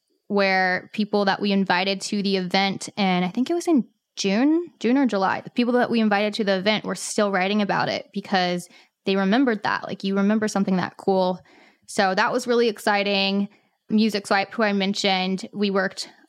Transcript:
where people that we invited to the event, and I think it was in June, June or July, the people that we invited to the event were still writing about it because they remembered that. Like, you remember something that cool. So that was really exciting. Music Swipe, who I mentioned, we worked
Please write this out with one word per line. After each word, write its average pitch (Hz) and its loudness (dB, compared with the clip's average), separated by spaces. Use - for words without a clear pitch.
where 190 2
people 208 0
that 190 0
we 202 0
invited 196 0
to 208 -4
the 196 0
event, 190 -2
and 185 2
I 180 -2
think 240 -2
it 339 -2
was 349 -2
in 311 4
June, 285 0
June 247 2
or 277 2
July, 196 -2
the - -16
people 240 0
that 247 2
we 233 0
invited 208 2
to 226 -2
the 196 2
event 196 -2
were 190 -4
still - -2
writing 196 0
about 180 0
it 101 -4
because 180 -2
they 190 2
remembered 208 2
that. - -4
Like, - -10
you 196 -2
remember 208 2
something 196 0
that - -4
cool. 185 0
So 190 0
that 220 2
was 240 -4
really 240 2
exciting. 202 0
Music 214 0
Swipe, 196 0
who 233 -2
I 202 2
mentioned, 190 -2
we 208 -2
worked 190 -4